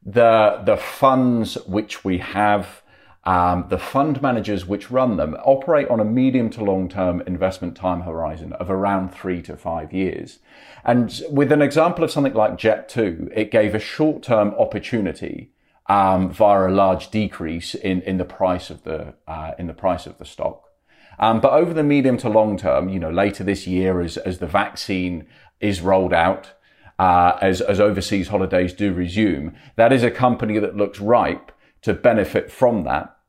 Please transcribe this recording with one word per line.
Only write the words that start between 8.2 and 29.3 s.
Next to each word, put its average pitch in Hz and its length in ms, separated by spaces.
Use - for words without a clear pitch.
of 90 180
around 95 420
three 90 300
to 80 140
five 80 360
years. 92 460
And 120 280
with 143 220
an 151 100
example 160 440
of - 80
something 139 220
like 107 220
Jet - 320
two, 95 460
it 107 160
gave 107 240
a 107 60
short-term 120 760
opportunity, 104 960
um, 95 420
via 101 380
a - 20
large 95 400
decrease 85 640
in, 92 280
in 95 160
the 87 60
price 90 460
of 78 140
the, 78 300
uh, 80 320
in 87 80
the 82 80
price 87 320
of - 120
the - 60
stock. - 380
Um, 110 220
but 123 120
over 165 200
the 160 100
medium 135 360
to 123 100
long 107 300
term, 85 320
you 95 100
know, 80 100
later 98 320
this 95 240
year, 90 360
as, 82 160
as 90 200
the 90 80
vaccine 90 800
is 101 200
rolled 92 320
out, 85 400
uh, 87 420
as, 95 200
as 101 200
overseas 98 480
holidays 92 440
do 101 200
resume, 87 640